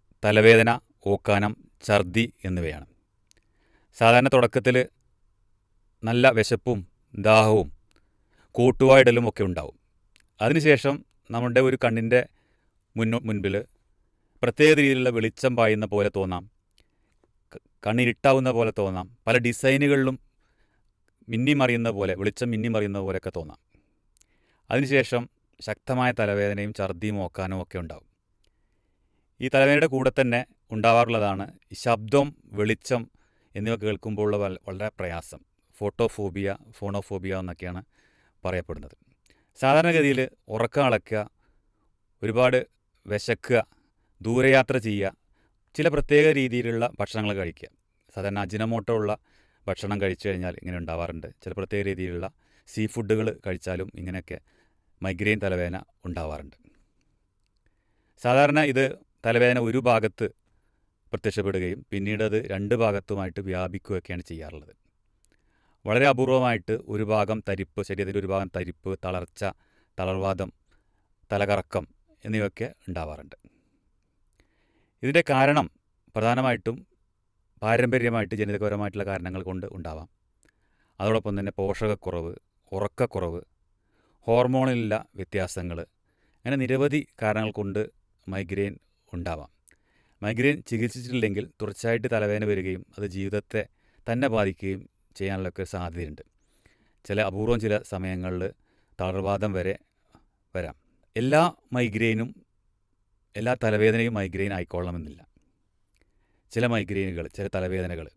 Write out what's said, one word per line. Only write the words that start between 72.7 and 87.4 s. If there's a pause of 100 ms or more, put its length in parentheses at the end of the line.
ഉണ്ടാവാറുണ്ട്. (1700)
ഇതിൻ്റെ
കാരണം (480)
പ്രധാനമായിട്ടും (760)
പാരമ്പര്യമായിട്ട്
ജനിതകപരമായിട്ടുള്ള
കാരണങ്ങൾ
കൊണ്ട്
ഉണ്ടാവാം. (920)
അതോടൊപ്പം
തന്നെ
പോഷകക്കുറവ്, (380)
ഉറക്കക്കുറവ്, (840)
ഹോർമോണിലുള്ള
വ്യത്യാസങ്ങൾ, (640)
അങ്ങനെ
നിരവധി (160)
കാരണങ്ങൾ